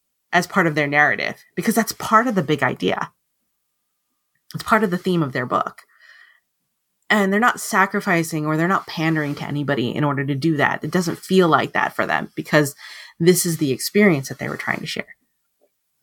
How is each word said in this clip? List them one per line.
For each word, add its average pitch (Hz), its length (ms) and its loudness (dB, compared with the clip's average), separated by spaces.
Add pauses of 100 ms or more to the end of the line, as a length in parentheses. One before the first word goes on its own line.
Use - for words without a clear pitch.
(320)
as 175 160 2
part 180 200 0
of 151 80 0
their 147 120 0
narrative, 143 560 0 (120)
because 196 200 -2
that's 220 180 0
part 226 340 2
of 240 80 -2
the 180 80 2
big 143 200 0
idea. - 480 -4 (1400)
It's - 100 -12
part 220 200 0
of 196 80 0
the 180 60 -2
theme 175 260 0
of 131 100 -4
their 123 120 -4
book. - 360 -4 (1300)
And 196 220 2
they're 202 80 2
not 240 200 0
sacrificing 170 840 0
or 156 120 0
they're 165 100 2
not 190 200 0
pandering 156 480 -2
to - 80 -10
anybody 127 520 -2
in 147 80 0
order 143 220 0
to 143 80 -2
do 143 240 0
that. - 260 0
It 156 60 -6
doesn't 165 300 -2
feel 190 280 4
like 135 260 2
that - 220 0
for 107 120 -2
them - 280 -4
because 147 400 0 (440)
this 175 260 4
is 165 120 -2
the 147 140 0
experience 156 580 2
that - 100 -12
they - 100 -8
were - 80 -6
trying - 220 -6
to - 80 -10
share. - 280 -10 (880)